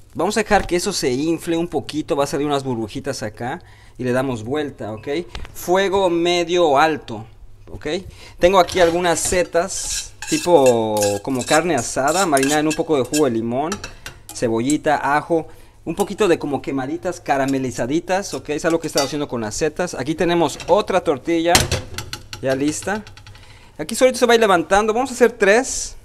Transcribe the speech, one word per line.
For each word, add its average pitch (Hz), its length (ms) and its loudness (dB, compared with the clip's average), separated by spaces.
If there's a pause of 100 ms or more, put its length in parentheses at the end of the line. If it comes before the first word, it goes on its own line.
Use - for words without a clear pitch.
(140)
vamos 185 240 -2
a 220 40 4
dejar 202 260 2
que 170 80 0
eso 180 180 -2
se 151 160 -2
infle 160 480 0
un 170 100 0
poquito. 151 480 -4
Va 139 100 2
a - 20 0
salir 147 180 -2
unas 139 180 0
burbujitas 120 600 -6
acá 120 400 -8 (340)
y 127 60 -8
le 123 80 0
damos 123 320 -2
vuelta, 131 500 -6
¿ok? 104 140 -14 (440)
Fuego 190 600 2
medio 175 560 2
o 135 100 4
alto, 139 480 0 (460)
¿ok? - 160 -12 (500)
Tengo 185 220 6
aquí 175 200 2
algunas 170 400 4
setas, - 960 -2 (160)
tipo 123 720 4 (220)
como 131 200 -4
carne 160 300 2
asada, 147 540 0
marinada 143 320 2
en 151 80 2
un 151 80 0
poco 160 220 0
de 127 60 2
jugo 151 220 0
de 127 60 2
limón, 117 400 -2 (640)
cebollita, 139 840 0
ajo, 160 300 -2 (380)
un 165 100 -6
poquito 202 320 0
de 165 100 4
como 139 240 -4
quemaditas, 151 580 -6
caramelizaditas, 139 1160 -2
¿ok? 127 140 -10
Es 151 160 -4
algo 165 140 2
que 160 60 -8
he 156 40 -8
estado 143 180 0
haciendo 147 200 -4
con 120 140 -4
las 107 140 -6
setas. 160 400 -2
Aquí 131 180 -4
tenemos 170 540 0
otra 190 360 4
tortilla 165 500 0 (880)
ya 131 120 0
lista. 151 500 -4 (760)
Aquí 156 180 -8
solito 254 240 4
se 247 60 2
va 233 80 6
a - 20 8
ir 226 60 4
levantando. 196 520 4
Vamos 254 160 -2
a 254 40 -10
hacer 240 180 4
tres 220 720 0